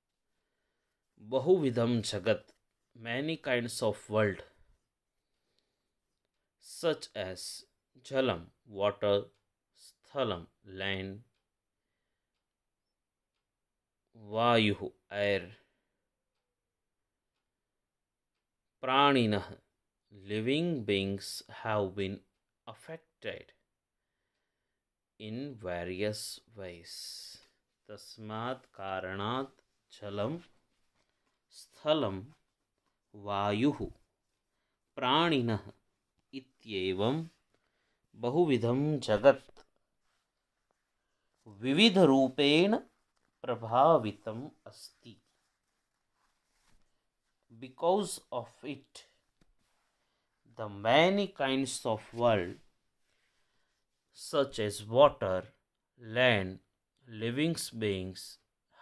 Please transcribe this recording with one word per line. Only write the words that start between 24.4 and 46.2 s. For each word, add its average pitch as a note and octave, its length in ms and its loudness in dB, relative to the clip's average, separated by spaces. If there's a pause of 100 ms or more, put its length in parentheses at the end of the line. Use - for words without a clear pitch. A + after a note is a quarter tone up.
in A#2+ 340 -10
various F#2 840 -6 (180)
ways। - 800 -16 (520)
तस्मात् A2 840 -10
कारणात् G2 840 -6 (400)
जलं, G#2 380 -6 (1120)
स्थलं, A#2+ 720 -4 (920)
वायुः, G#2 760 -2 (1080)
प्राणिनः C3 760 0 (600)
इत्येवं G#2+ 920 -2 (880)
बहुविधं C3+ 840 2
जगत् G#2+ 480 4 (2000)
विविधरूपेण D3 1300 4 (640)
प्रभावितम् A#2 1080 0 (180)
अस्ति। - 500 -20 (2500)